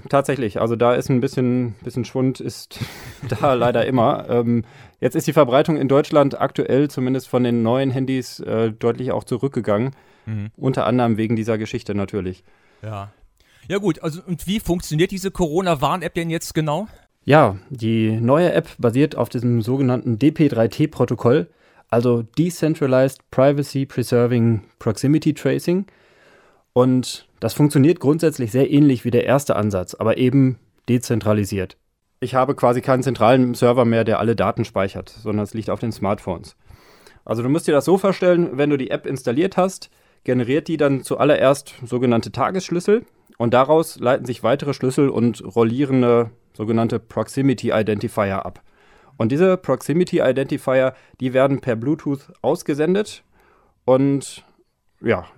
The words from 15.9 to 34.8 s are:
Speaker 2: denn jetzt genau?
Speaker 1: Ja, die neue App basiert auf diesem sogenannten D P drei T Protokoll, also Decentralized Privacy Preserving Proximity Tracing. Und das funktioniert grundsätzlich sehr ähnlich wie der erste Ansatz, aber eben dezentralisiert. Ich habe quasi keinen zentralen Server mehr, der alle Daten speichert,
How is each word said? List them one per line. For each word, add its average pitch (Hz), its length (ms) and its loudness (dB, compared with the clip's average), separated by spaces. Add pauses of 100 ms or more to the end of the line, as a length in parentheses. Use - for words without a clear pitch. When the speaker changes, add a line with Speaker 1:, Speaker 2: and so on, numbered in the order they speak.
Speaker 2:
denn 170 140 -4
jetzt 165 260 -6
genau? 156 320 -2 (380)
Speaker 1:
Ja, 123 320 4 (140)
die 110 500 0
neue 147 320 2
App - 160 -2 (100)
basiert 127 380 0
auf 117 120 -2
diesem 120 340 0
sogenannten 123 560 0
D 143 120 4
P 156 180 2
drei 113 200 2
T - 180 -2
Protokoll, 127 640 0 (400)
also 120 340 2
Decentralized 147 1080 0
Privacy 139 560 2
Preserving 120 760 2 (160)
Proximity 143 560 0
Tracing. 170 520 0 (840)
Und 127 540 2 (140)
das 117 140 -4
funktioniert 147 460 4
grundsätzlich 143 500 0
sehr 127 200 2
ähnlich 143 360 2
wie 117 40 -4
der 151 140 2
erste 135 320 0
Ansatz, 98 380 -2
aber - 240 0
eben 131 400 2 (300)
dezentralisiert. 107 880 -2 (440)
Ich 123 140 -6
habe 131 200 2
quasi 123 260 2
keinen 127 220 0
zentralen 123 520 4
Server 120 320 4
mehr, 113 180 2
der 107 160 0
alle 113 160 0
Daten 104 300 -2
speichert, 98 420 -6